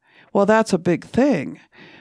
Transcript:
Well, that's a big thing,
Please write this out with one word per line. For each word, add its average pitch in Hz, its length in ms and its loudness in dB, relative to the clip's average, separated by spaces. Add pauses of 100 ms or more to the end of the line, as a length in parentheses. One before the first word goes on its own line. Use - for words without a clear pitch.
(320)
Well, 196 120 2
that's 220 280 2
a 190 60 0
big 170 260 -2
thing, 220 560 -2 (400)